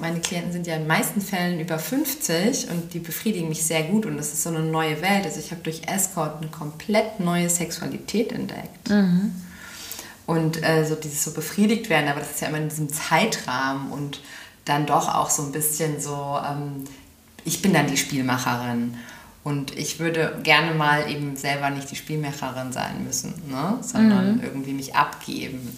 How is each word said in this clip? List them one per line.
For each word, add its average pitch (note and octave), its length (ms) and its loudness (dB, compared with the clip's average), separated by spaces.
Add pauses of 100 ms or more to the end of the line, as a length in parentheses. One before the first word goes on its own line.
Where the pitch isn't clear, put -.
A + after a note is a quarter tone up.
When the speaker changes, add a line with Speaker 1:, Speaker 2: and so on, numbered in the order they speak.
Speaker 1:
meine E3+ 200 -2
Klienten F3 320 -2
sind F3 160 -4
ja D#3+ 60 -2
in D#3 80 0
den D3+ 60 -2
meisten G3 320 2
Fällen F3 380 0
über D#3+ 220 -2
fünfzig B3 920 0
und E3+ 240 -4
die E3+ 60 -4
befriedigen E3 480 -2
mich D#3 180 -2
sehr D#3+ 160 2
gut F#3+ 240 2
und D3+ 100 -2
das D3 160 -4
ist - 120 -2
so E3+ 60 -2
eine D#3+ 100 0
neue D#3+ 420 0
Welt. G3 220 4
Also D3+ 160 -4
ich - 100 -8
hab - 140 -8
durch D#3 240 -4
Escort D#3+ 520 0
eine D#3 100 -6
komplett G#3 680 0
neue F3 320 2
Sexualität - 800 -2
entdeckt. - 580 -8
Speaker 2:
Mhm. G3 440 6 (960)
Speaker 1:
Und, D#3+ 360 2
äh, D#3+ 220 6
so D3+ 100 0
dieses D3+ 300 -4
so D#3 80 -4
befriedigt G#3 580 2
werden, D3+ 180 4
aber C#3+ 120 0
das D3 100 -8
ist - 100 -6
ja - 80 -2
immer D3+ 100 -2
in D#3 100 -2
diesem D#3 240 -4
Zeitrahmen C3+ 1000 0
und C#3+ 300 -8 (440)
dann D3 220 2
doch E3 260 4
auch - 180 2
so D3 120 2
ein C#3 100 -4
bisschen D#3 480 0
so, C#3+ 380 -2 (100)
ähm, C#3+ 360 -4 (600)
ich - 180 -2
bin F#3+ 120 6
dann C#3 140 6
die C3+ 80 0
Spielmacherin. B2 1000 0 (500)
Und C#3+ 340 -4
ich D#3 220 -4
würde D#3+ 420 0
gerne D#3+ 320 6
mal D3+ 340 4
eben C#3+ 280 -4
selber C#3+ 340 -2
nicht C#3 220 -6
die - 20 -8
Spielmacherin C3 800 -4
sein - 340 -4
müssen, - 260 -4 (160)
ne? D#3+ 320 -2
Sondern G#3+ 580 6
Speaker 2:
Mhm. - 40 -4
Speaker 1:
irgendwie C#3 300 -4
mich C3+ 240 -4
abgeben. - 800 -2